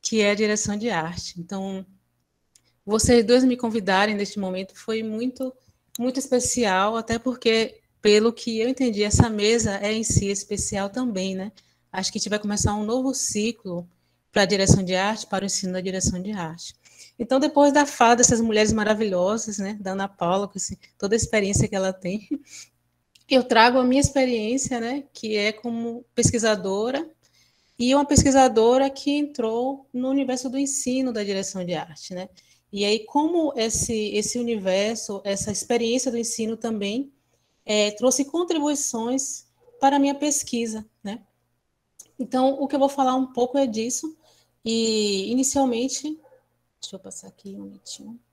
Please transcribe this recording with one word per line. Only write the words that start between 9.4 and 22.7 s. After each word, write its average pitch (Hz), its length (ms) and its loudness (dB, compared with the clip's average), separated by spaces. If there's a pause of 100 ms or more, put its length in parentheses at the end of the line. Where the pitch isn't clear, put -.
é 208 100 -2
em 220 100 -4
si 202 260 0
especial 202 600 -4
também, 196 460 -4
né? 190 180 -8 (400)
Acho 185 180 -4
que - 60 -10
a - 20 -4
gente 190 120 -6
vai 208 80 -2
começar 208 360 -2
um 208 100 -4
novo 254 280 -2
ciclo 208 760 -4 (460)
pra 202 140 2
direção 196 360 4
de 185 120 -2
arte, 202 320 -2
para 190 160 -4
o 202 40 -6
ensino 185 280 -4
da 185 80 -4
direção 185 400 -4
de 208 100 -8
arte. 170 420 -10 (440)
Então, 262 200 0
depois 285 360 4
da 294 100 6
fala 240 320 4
dessas 247 240 4
mulheres 220 320 2
maravilhosas, 208 840 0
né, 202 200 -6
da 190 140 -6
Ana 196 160 -4
Paula, 190 400 -2
com - 80 -16
esse, - 220 -8 (180)
toda 202 180 -2
a - 20 2
experiência 202 520 0
que 202 80 -4
ela 190 160 0
tem, 185 340 -8 (1000)